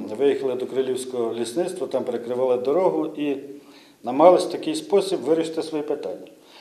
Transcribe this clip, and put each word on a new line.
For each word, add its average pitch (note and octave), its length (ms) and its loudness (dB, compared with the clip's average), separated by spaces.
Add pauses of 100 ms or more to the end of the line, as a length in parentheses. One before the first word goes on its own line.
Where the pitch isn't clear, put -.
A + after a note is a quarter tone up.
(180)
виїхали C3+ 360 2
до B2 120 -4
Крилівського B2 680 -2
лісництва, C3 520 -4
там B2 180 -2
перекривали B2 520 0
дорогу D#3 500 2
і D3 300 -4 (680)
намагались D3+ 420 6
в - 60 -4
такий D3 240 -4
спосіб F#3 460 0
вирішити D#3+ 420 0
свої D3 220 -4
питання. F#2+ 420 -6 (340)